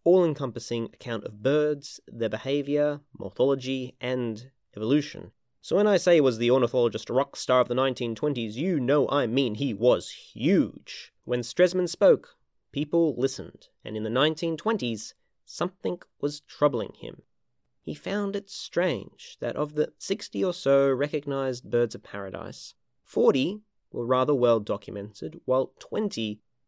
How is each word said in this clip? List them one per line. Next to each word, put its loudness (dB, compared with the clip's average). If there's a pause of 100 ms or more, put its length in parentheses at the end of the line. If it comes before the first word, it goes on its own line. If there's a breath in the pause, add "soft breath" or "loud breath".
all-encompassing 2
account -8
of -14
birds, 0
their -4
behaviour, -2 (180)
morphology, -2
and -4 (260)
evolution. -2 (300)
So -2
when 4
I 4
say 4
he 8
was 4
the 2
ornithologist 2
rock -2
star 2
of 2
the -4
nineteen -2
twenties, -4
you 0
know 2
I 0
mean 0
he -2
was 2
huge. -2 (120)
When -2
Stresemann 2
spoke, 4 (340)
people 0
listened, -6 (140)
and -10
in -6
the -4
nineteen 0
twenties, -4 (320)
something -6 (200)
was -4
troubling -2
him. -16 (580)
He -10
found -6
it -12
strange -6
that -6
of -4
the 0
sixty 0
or 2
so 4
recognised -2
birds 2
of -12
paradise, -12 (280)
forty 0 (280)
were -6
rather 2
well 4
documented, -8
while 0
twenty -6 (280)